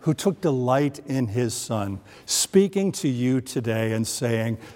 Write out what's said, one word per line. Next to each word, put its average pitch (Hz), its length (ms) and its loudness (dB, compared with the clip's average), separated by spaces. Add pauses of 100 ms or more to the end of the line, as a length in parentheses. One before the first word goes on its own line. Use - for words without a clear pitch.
who 156 120 2
took - 280 -2
delight 139 680 2
in 131 200 0
his 113 260 0
Son, 101 460 -4 (260)
speaking 196 680 2
to - 160 -2
you 127 320 2
today 113 540 -2
and 110 120 0
saying, 113 520 -2 (180)